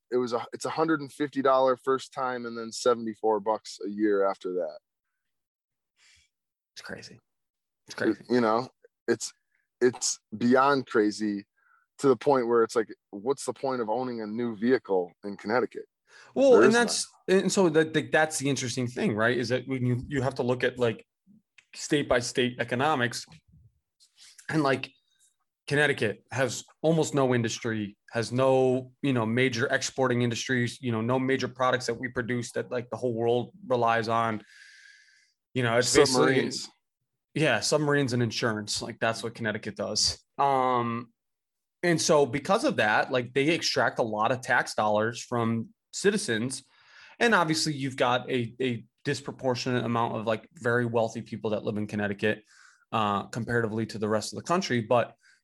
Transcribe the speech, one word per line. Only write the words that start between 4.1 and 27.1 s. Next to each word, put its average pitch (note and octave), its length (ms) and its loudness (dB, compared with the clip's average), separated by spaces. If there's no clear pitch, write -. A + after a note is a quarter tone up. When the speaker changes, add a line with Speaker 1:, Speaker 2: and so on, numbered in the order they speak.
Speaker 1:
after F#2 240 -6
that. D#2+ 240 -4
Speaker 2:
It's - 60 -14
crazy. - 380 -14
It's - 80 -16
crazy. G#2+ 240 -2
Speaker 1:
You B2 120 4
know, A2+ 280 2
it's, - 260 -2
it's - 380 0
beyond B2+ 480 4
crazy G#2 600 0
to C#3+ 80 2
the C3 80 6
point C3 320 0
where A#2 160 4
it's - 140 -2
like, G#2+ 100 0
what's A2 360 -6
the C3 80 -4
point C3 280 -4
of G#2+ 80 -4
owning A#2+ 320 -4
a G#2+ 60 -6
new A2+ 280 -6
vehicle G2 560 0
in G2+ 100 -8
Connecticut? A2 480 -2
Speaker 2:
Well, C4 180 6
Speaker 1:
There A3 100 10
Speaker 2:
and - 80 8
Speaker 1:
is A3+ 40 6
Speaker 2:
that's, A#3 340 0
Speaker 1:
none. F#3+ 120 4
Speaker 2:
and F#3 120 0
so F#3+ 180 4
that, D#3+ 240 2
that, B2+ 180 0
that's D#3 260 2
the C3+ 120 -2
interesting B2+ 380 -2
thing, B2 280 -2
right? A#2 220 2
Is A#2 120 -2
that B2+ 180 -2
when C3 180 -2
you, B2 220 0
you C#3 140 -2
have B2+ 140 -2
to C3+ 80 -4
look B2 200 0
at, B2+ 160 -2
like, A#2 260 0
state - 320 -2
by B2+ 120 2
state B2 400 -2
economics, B2 640 -2
and, D#3 140 0
like, C3+ 260 0
Connecticut C3 640 0
has A#2+ 320 -2
almost D#3 320 2